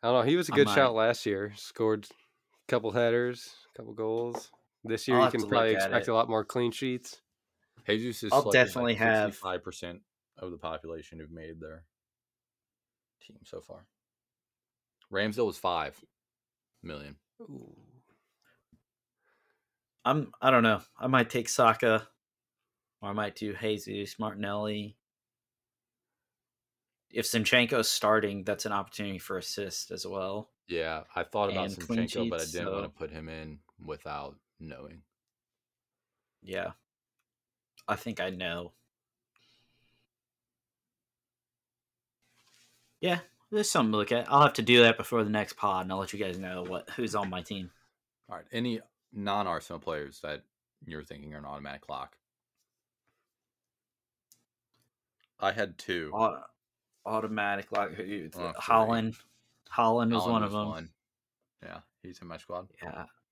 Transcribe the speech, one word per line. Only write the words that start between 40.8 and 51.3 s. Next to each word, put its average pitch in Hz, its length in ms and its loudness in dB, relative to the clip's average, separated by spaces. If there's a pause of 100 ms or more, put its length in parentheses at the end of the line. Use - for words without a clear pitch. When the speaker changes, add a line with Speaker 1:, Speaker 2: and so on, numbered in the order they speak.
Speaker 2:
Yeah, 175 180 0 (320)
there's 208 180 0
something 117 220 4
to 107 60 2
look 104 140 2
at. 120 200 2
I'll 143 120 10
have 147 100 6
to - 80 -2
do 120 220 10
that 113 140 8
before 113 260 0
the 104 60 0
next 107 240 0
pod, 95 320 0
and 95 60 -6
I'll 95 80 -4
let 95 140 -6
you 101 60 -10
guys 92 180 -4
know 92 260 -8
what, 90 280 -8
who's 110 240 -4
on 98 140 -2
my 90 120 -6
team. 92 280 -10 (600)
Speaker 3:
All 90 60 -10
right. 82 160 -14
Any 117 280 -2 (340)
non-Arsenal 98 640 -2
players 73 420 -6
that 76 220 -8 (420)
you're 76 180 -10
thinking 73 300 -16